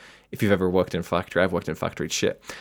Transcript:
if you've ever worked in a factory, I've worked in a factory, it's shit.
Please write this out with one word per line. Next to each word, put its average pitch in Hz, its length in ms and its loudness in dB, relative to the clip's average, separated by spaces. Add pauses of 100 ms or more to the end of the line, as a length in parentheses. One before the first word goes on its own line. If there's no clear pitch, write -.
(320)
if - 100 -8
you've 101 100 4
ever 92 180 2
worked 90 240 2
in 87 60 -2
a - 20 -2
factory, 87 400 0
I've 92 100 2
worked 85 160 -2
in 78 40 -2
a 80 40 -8
factory, - 300 -6
it's - 80 -6
shit. - 280 -2 (180)